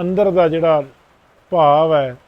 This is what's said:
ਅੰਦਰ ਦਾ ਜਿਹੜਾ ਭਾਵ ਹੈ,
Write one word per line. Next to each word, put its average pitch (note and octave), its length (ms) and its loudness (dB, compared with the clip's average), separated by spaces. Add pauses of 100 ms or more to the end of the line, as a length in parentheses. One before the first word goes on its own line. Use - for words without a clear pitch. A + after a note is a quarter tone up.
ਅੰਦਰ F#3 300 -2
ਦਾ F3 180 0
ਜਿਹੜਾ D#3+ 340 0 (680)
ਭਾਵ D#3+ 440 2
ਹੈ, C3 220 -4 (120)